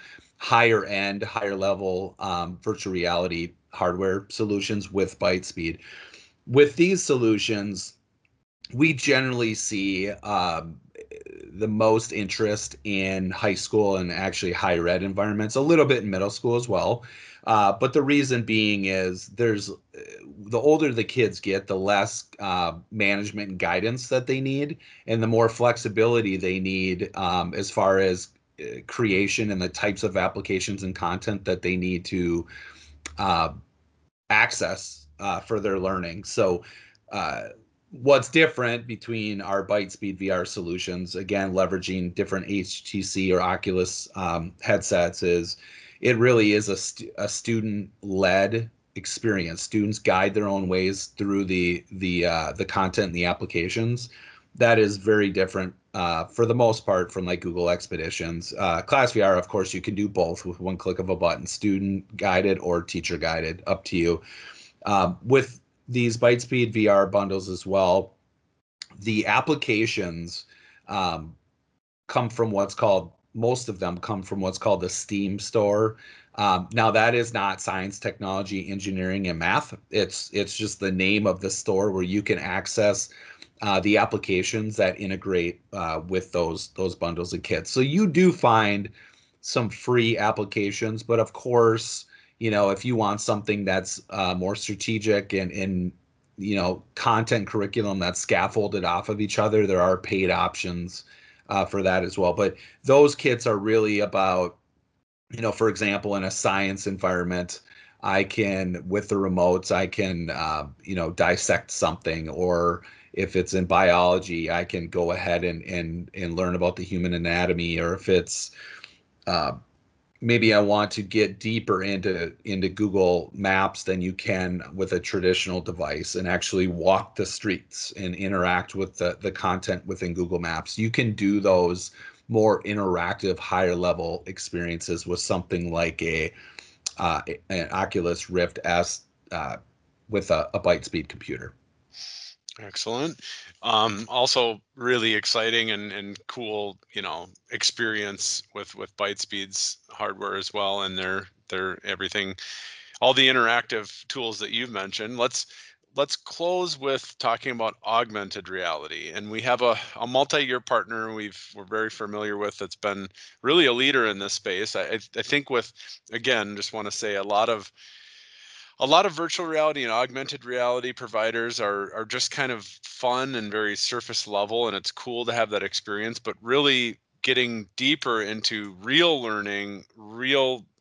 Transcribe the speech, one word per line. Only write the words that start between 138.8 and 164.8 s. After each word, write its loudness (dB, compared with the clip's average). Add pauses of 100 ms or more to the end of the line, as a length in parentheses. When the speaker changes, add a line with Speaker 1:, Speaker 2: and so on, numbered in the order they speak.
Speaker 1:
uh, -8 (500)
with -2
a, 2
a -2
Bytespeed 0
computer. -12 (1040)
Speaker 2:
Excellent. -6 (420)
Um, 2
also 2 (140)
really 2
exciting 0
and, -6
and -10
cool, -6 (140)
you -6
know, -8 (220)
experience -4 (120)
with, -12
with -12
Bytespeed's -4 (140)
hardware -6
as -6
well, -2
and -4
their, -4 (220)
their -4
everything, -4 (680)
all 8
the 6
interactive 0
tools -6
that -8
you've -4
mentioned. -8
Let's, -2 (500)
let's -2
close -4
with -4
talking -2
about -4 (100)
augmented -4
reality. -6
And -10
we -8
have 0
a, 4 (200)
a -8
multi-year 0
partner -2
we've, -12
we're -14
very -4
familiar -6
with -4
that's -10
been -4 (340)
really 4
a 4
leader 2
in -2
this -6
space. -4
I, -2